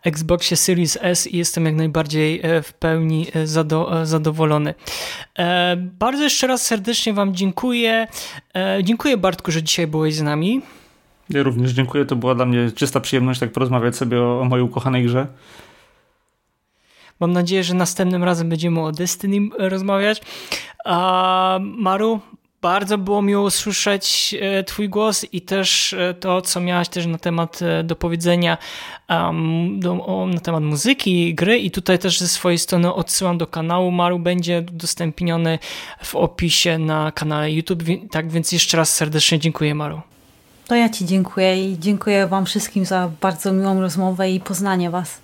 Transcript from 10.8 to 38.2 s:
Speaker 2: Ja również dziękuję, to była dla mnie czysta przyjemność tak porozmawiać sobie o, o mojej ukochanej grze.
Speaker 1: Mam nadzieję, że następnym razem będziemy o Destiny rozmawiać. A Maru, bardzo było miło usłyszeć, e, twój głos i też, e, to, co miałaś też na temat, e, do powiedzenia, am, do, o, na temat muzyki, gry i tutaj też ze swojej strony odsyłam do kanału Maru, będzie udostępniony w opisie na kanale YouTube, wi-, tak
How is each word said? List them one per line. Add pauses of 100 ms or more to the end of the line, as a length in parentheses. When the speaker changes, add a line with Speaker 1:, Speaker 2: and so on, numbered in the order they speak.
Speaker 2:
Ja
również
dziękuję,
to
była
dla
mnie
czysta
przyjemność
tak
porozmawiać
sobie
o,
o
mojej
ukochanej
grze. (1900)
Speaker 1:
Mam
nadzieję,
że
następnym
razem
będziemy
o
Destiny (100)
rozmawiać. (640)
A
Maru, (420)
bardzo
było
miło
usłyszeć,
e,
twój
głos
i
też,
e,
to,
co
miałaś
też
na
temat,
e,
do
powiedzenia, (500)
am,
do,
o,
na
temat
muzyki,
gry
i
tutaj
też
ze
swojej
strony
odsyłam
do
kanału
Maru,
będzie
udostępniony (460)
w
opisie
na
kanale
YouTube,
wi-,
tak